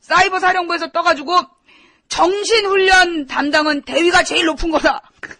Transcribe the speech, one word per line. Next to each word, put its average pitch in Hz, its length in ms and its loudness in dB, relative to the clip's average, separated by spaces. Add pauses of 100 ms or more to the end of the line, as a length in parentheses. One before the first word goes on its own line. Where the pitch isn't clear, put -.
사이버 370 400 0
사령부에서 349 500 -2
떠가지고 330 480 0 (680)
정신훈련 381 1160 2
담당은 294 560 -2
대위가 339 420 2
제일 330 220 -2
높은 320 240 -2
거다. 302 320 0 (380)